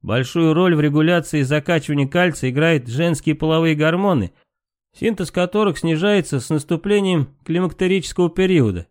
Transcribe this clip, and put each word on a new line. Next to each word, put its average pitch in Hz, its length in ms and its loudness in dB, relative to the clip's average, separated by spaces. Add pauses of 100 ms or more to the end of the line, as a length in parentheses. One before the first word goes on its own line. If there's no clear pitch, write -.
Большую 131 500 0
роль 175 220 2
в 151 60 2
регуляции 156 600 2
закачивания 147 680 0
кальция 170 420 0
играют 147 380 0
женские 156 480 -2
половые 160 400 0
гормоны, 160 560 0 (600)
синтез 202 380 -4
которых 180 480 -2
снижается 165 640 0
с - 100 -10
наступлением 175 800 0 (160)
климактерического 180 840 0
периода. 156 640 2